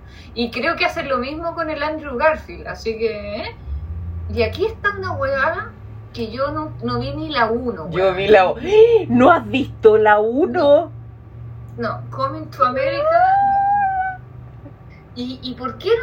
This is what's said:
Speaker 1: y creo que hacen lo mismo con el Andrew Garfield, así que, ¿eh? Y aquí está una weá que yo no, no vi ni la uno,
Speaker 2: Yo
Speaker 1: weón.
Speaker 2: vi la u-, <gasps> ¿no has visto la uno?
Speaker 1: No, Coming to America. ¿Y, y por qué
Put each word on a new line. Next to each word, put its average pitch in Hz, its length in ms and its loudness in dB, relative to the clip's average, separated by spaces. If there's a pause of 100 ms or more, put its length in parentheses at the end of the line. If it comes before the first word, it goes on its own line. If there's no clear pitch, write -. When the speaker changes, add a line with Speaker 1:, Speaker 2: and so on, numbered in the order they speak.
(340)
Speaker 1:
y 233 160 -2
creo 311 260 -2
que 349 80 0
hacen 320 240 -4
lo 269 80 0
mismo 320 380 -6
con 320 160 -4
el 294 120 -4
Andrew 294 360 -6
Garfield, 311 500 -2
así 220 300 -6
que, 208 380 -4
¿eh? 453 200 -10 (720)
Y 233 140 -2
aquí 370 240 -2
está - 240 -2
una 381 220 -6
weá 539 580 -2 (420)
que 226 180 -8
yo 269 200 -4
no, 311 320 -8
no 240 180 -2
vi 277 160 -6
ni 311 140 -6
la 247 200 0
uno, 226 380 -4
Speaker 2:
Yo 170 160 0
Speaker 1:
weón. 185 140 2
Speaker 2:
vi 196 100 -2
la 185 220 8
u-, - 80 -4 (240)
<gasps> 453 260 6
¿no 247 220 6
has 254 180 4
visto 214 480 4
la 214 240 6
uno? 294 720 2 (840)
Speaker 1:
No, 226 320 -6
Coming 302 400 -6
to 539 160 0
America. 571 580 0 (1900)
¿Y, 247 280 -10
y 254 120 -10
por 240 240 -10
qué 359 120 -2 (120)